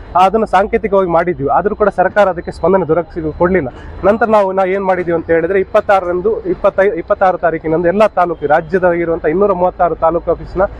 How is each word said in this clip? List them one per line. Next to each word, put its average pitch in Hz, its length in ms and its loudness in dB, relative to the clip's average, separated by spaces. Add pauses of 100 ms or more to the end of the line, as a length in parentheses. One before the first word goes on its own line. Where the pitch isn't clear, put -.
(160)
ಆ, 180 100 2
ಅದನ್ನು 208 200 0
ಸಾಂಕೇತಿಕವಾಗಿ 196 640 0
ಮಾಡಿದ್ವಿ, 165 380 0
ಆದ್ರೂ 170 280 0
ಕೂಡ 208 140 0
ಸರ್ಕಾರ 190 400 2
ಅದಕ್ಕೆ 175 220 -6
ಸ್ಪಂದನೆ 180 360 0
ದೊರಕಿಸಿ 160 500 -2
ಕೊಡ್ಲಿಲ್ಲ. 175 300 2 (380)
ನಂತರ 214 200 2
ನಾವು, 208 260 2
ನಾವು 190 180 0
ಏನ್ 196 140 -2
ಮಾಡಿದ್ವಿ 180 300 0
ಅಂತ 165 180 -2
ಹೇಳಿದ್ರೆ 165 280 2
ಇಪ್ಪತ್ತಾರರಂದು, 190 840 0
ಇಪ್ಪತ್ತೈದು, 190 540 0
ಇಪ್ಪತ್ತಾರು 185 420 0
ತಾರೀಕಿನಂದು 160 500 -2
ಎಲ್ಲ 202 200 4
ತಾಲೂಕು, 175 400 -2
ರಾಜ್ಯದ 160 360 0
ಇರುವಂತ 170 420 0
ಇನ್ನೂರ 196 260 2
ಮೂವತ್ತಾರು 180 440 0
ತಾಲೂಕು 165 360 0
ಆಫೀಸ್ನ 160 300 -4 (180)